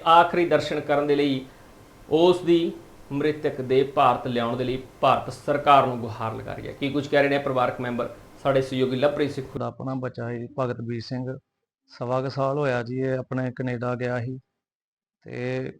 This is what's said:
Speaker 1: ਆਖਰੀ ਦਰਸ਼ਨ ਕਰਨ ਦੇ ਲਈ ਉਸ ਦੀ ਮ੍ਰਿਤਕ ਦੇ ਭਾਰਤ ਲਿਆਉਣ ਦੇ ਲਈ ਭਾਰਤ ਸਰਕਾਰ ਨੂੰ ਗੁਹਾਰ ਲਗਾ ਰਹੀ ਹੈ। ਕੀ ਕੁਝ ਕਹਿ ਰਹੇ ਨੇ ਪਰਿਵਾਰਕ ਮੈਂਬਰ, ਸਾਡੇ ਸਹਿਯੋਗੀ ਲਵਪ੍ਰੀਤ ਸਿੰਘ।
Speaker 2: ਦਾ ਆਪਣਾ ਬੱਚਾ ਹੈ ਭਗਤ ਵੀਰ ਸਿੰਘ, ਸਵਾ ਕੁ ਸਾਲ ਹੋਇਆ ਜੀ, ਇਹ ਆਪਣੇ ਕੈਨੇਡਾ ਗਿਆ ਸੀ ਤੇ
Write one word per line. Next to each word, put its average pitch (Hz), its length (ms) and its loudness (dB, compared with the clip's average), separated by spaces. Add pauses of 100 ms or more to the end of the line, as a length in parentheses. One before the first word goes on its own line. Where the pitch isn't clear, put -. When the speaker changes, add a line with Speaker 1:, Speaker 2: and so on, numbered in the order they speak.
Speaker 1:
ਆਖਰੀ 170 400 6
ਦਰਸ਼ਨ 151 340 0
ਕਰਨ 147 260 0
ਦੇ 147 100 4
ਲਈ 139 280 0 (640)
ਉਸ 175 320 4
ਦੀ 170 320 2 (400)
ਮ੍ਰਿਤਕ 147 480 -2
ਦੇ 131 220 4 (120)
ਭਾਰਤ 131 320 4
ਲਿਆਉਣ 120 300 -2
ਦੇ 127 80 -4
ਲਈ 127 180 -4 (180)
ਭਾਰਤ 127 320 2
ਸਰਕਾਰ 139 540 4
ਨੂੰ 123 140 -4
ਗੁਹਾਰ 113 340 -6
ਲਗਾ 110 200 -10
ਰਹੀ - 140 -12
ਹੈ। - 40 -10
ਕੀ 139 180 -4
ਕੁਝ 139 180 -2
ਕਹਿ 143 120 4
ਰਹੇ 143 100 4
ਨੇ 139 80 2
ਪਰਿਵਾਰਕ 127 420 0
ਮੈਂਬਰ, 123 280 -4 (340)
ਸਾਡੇ 135 200 4
ਸਹਿਯੋਗੀ 131 340 0
ਲਵਪ੍ਰੀਤ 143 340 2
ਸਿੰਘ। 135 160 -8 (120)
Speaker 2:
ਦਾ 123 80 -4
ਆਪਣਾ 127 280 -8
ਬੱਚਾ 123 340 -6
ਹੈ 120 180 -8 (120)
ਭਗਤ 120 220 -2
ਵੀਰ 117 200 -6
ਸਿੰਘ, 127 240 -6 (640)
ਸਵਾ 127 320 -2
ਕੁ 139 80 -4
ਸਾਲ 135 280 -2
ਹੋਇਆ 131 240 0
ਜੀ, 123 160 -6
ਇਹ 131 200 -2
ਆਪਣੇ 127 380 -4
ਕੈਨੇਡਾ 123 380 -4
ਗਿਆ 123 260 -4
ਸੀ 131 180 -8 (880)
ਤੇ 127 540 -6